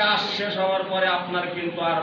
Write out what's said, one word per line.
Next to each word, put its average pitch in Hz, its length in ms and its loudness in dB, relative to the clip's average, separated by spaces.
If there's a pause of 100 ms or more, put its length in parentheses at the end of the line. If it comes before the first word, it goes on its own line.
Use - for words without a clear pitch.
কাজ 208 200 4 (160)
শেষ 202 160 -2 (100)
হওয়ার 190 280 2
পরে 190 160 2 (120)
আপনার 175 360 -2
কিন্তু 170 260 -4 (100)
আর 165 120 0